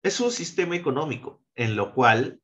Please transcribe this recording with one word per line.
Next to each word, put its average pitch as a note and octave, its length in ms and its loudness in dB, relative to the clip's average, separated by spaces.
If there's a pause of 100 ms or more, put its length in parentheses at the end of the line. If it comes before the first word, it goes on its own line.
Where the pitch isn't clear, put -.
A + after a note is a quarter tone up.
es G3 160 -2
un A#3+ 100 0
sistema F3 460 -4
económico D3+ 640 -4 (140)
en A2+ 180 0
lo G2+ 180 -2
cual B2+ 520 4